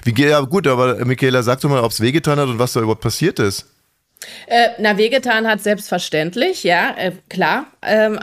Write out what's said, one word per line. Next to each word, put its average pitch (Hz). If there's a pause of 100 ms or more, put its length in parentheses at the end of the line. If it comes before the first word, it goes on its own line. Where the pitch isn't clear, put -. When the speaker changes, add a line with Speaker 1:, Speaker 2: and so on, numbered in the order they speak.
Speaker 1:
wie 117
ge-, 143
ja 147
gut, 143
aber 123
Michaela, 127
sag 123
doch 147
mal, 135
ob's 113
wehgetan 143
hat 143
und 117
was 123
da 123
überhaupt 110
passiert 151
ist. 101 (840)
Speaker 2:
Äh, 330 (100)
na, 208
wehgetan 226
hat 214
selbstverständlich, 208
ja, 180
äh, 180 (180)
klar. 185 (160)
Ähm, 214